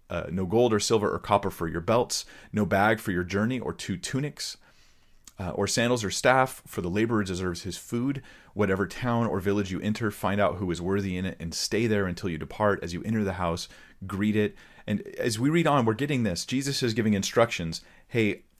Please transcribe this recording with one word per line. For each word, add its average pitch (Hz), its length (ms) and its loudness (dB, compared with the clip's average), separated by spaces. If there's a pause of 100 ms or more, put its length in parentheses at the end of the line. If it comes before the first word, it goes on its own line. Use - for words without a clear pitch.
uh, 85 220 -4
no 92 160 -2
gold 113 260 4
or 104 80 4
silver 104 320 2
or 85 60 -2
copper 101 320 2
for 85 180 -4
your 82 140 -4
belts, 113 420 0 (260)
no 104 140 0
bag 104 360 4
for 104 120 -4
your 90 120 0
journey 107 360 -2
or 85 140 -6
two - 240 -6
tunics, - 580 -6 (840)
uh, 92 120 -4
or 101 160 0
sandals 120 360 2
or 95 80 -2
staff, 131 560 2
for - 140 -8
the 87 80 -2
laborer 107 340 2
deserves 90 420 -4
his 90 120 -8
food. 131 460 -4 (320)
Whatever 101 320 2
town 117 400 0
or 95 140 -2
village 101 300 0
you 92 100 -4
enter, 107 300 0
find 101 300 0
out 98 160 4
who 92 140 -2
is 85 100 -2
worthy 95 380 0
in 92 80 -2
it 90 120 -6
and 85 140 -8
stay 110 340 0
there 104 200 2
until 90 240 -4
you 78 80 -4
depart. 98 440 0
As 85 120 -6
you 85 80 -6
enter 110 220 0
the 95 100 -2
house, 87 340 -2 (380)
greet 101 300 0
it." 104 180 0 (320)
And 107 160 -2 (160)
as 117 200 -2
we 131 120 2
read 160 160 4
on, 143 180 4
we're 113 80 4
getting 131 300 0
this. 90 240 -2
Jesus 135 360 -2
is 117 120 0
giving 110 180 2
instructions. 95 720 2 (260)
Hey, 107 360 0 (140)